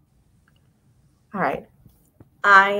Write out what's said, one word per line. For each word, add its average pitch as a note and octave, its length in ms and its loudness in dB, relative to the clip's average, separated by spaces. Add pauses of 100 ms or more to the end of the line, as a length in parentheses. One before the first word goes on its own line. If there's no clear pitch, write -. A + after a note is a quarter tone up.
(1300)
All G3 80 -10
right. - 240 -8 (760)
I G3 380 4